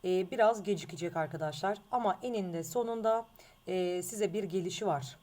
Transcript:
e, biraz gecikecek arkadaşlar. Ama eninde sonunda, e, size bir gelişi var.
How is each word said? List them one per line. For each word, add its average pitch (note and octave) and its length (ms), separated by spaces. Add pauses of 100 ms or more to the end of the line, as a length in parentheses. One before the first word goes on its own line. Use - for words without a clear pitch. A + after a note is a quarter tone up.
e, F#3 280
biraz G#3+ 320
gecikecek E3+ 540
arkadaşlar. D#3 600 (140)
Ama A3 300
eninde F#3 420
sonunda, A3+ 640 (420)
e, F3+ 360
size G3+ 300
bir G#3 100
gelişi F#3 440
var. C#3+ 360